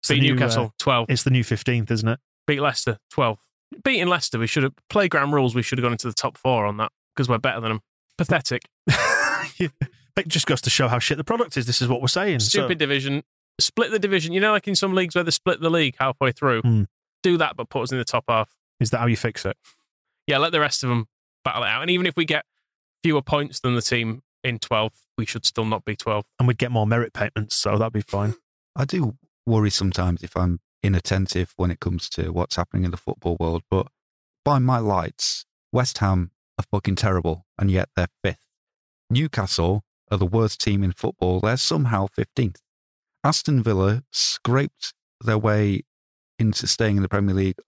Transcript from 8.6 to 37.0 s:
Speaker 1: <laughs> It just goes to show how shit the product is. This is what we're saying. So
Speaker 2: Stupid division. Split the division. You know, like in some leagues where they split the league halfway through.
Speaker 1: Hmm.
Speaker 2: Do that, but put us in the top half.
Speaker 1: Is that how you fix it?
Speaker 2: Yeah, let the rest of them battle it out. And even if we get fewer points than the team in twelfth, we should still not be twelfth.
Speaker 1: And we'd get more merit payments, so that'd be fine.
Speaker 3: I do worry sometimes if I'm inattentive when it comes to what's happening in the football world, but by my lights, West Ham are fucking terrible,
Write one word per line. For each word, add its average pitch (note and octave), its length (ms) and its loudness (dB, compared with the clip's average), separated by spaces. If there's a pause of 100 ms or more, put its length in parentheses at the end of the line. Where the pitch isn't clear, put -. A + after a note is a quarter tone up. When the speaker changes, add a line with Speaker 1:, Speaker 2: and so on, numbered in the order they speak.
Speaker 1:
<laughs> - 880 0 (420)
It F#3 140 -4
just - 180 0
goes C3+ 140 0
to - 80 0
show B2+ 200 2
how B2 100 2
shit C#3 180 0
the D3 80 -4
product A#3 320 -2
is. B2+ 100 -2
This B2 140 0
is B2 80 0
what B2 140 0
we're B2+ 40 0
saying. F3 340 0
So G#2+ 80 2 (120)
Speaker 2:
Stupid F3 160 0
division. C#3 460 0 (360)
Split - 320 0
the G#3+ 80 2
division. F3+ 360 0
You F#3+ 60 2
know, G#3+ 120 4
like G#3 160 -2
in G3 80 0
some F#3+ 180 0
leagues F#3 200 0
where F3 100 0
they E3 60 -4
split E3 320 -2
the E3 80 2
league D#3 280 2
halfway C3 340 0
through. B2 280 0
Speaker 1:
Hmm. A2+ 220 4 (400)
Speaker 2:
Do F3 160 4
that, D#3+ 180 -2
but A#2 140 -10
put A#2+ 140 -2
us B2 80 -6
in C3 60 -2
the A#2 60 -2
top - 240 -4
half. A2 220 2 (280)
Speaker 1:
Is A2 120 0
that A#2+ 80 0
how A#2 80 0
you A#2 100 4
fix - 300 -4
it? G2 100 -4 (720)
Speaker 2:
Yeah, C#3+ 100 2
let D#3+ 160 2
the D#3+ 80 2
rest D3 220 0
of B2+ 80 0
them A#2 160 0 (400)
battle A#2+ 160 -2
it G2+ 60 -2
out. A2+ 120 0
And E3+ 100 -2
even F3+ 140 2
if E3+ 100 -2
we E3 120 -2
get D3+ 180 -2 (580)
fewer D3+ 200 2
points C#3+ 380 -2
than B2 140 0
the A#2+ 60 0
team A#2 400 -2 (240)
in A#2+ 140 -4
twelfth, A2 420 -2 (160)
we A2+ 80 -2
should - 220 -6
still - 180 -2
not A2 220 -4
be G#2+ 100 -4
twelfth. G#2 320 -4 (100)
Speaker 1:
And B2 80 4
we'd B2 120 2
get B2 120 -2
more A2 160 2
merit A2+ 280 0
payments, G#2+ 420 -4
so G#2 220 0
that'd A2+ 160 -2
be G#2 80 -2
fine. G#2 320 -2 (420)
Speaker 3:
I C3+ 80 0
do C#3 320 -2 (300)
worry G#2+ 240 4
sometimes F2+ 520 0
if - 140 -8
I'm F2+ 240 2 (220)
inattentive F#2 760 0
when F2 140 0
it E2 100 -4
comes F2 300 -4
to D#2+ 240 -4
what's F2 220 -4
happening F2+ 280 -2
in F2 60 0
the F2 80 -6
football - 420 -4
world, E2 300 -2
but F#2+ 160 0 (580)
by C#3+ 140 2
my B2+ 200 2
lights, F#2+ 680 -2 (260)
West B2 260 0
Ham F#2 340 2 (280)
are - 100 -4
fucking G2 260 -2
terrible, F2+ 500 -2 (120)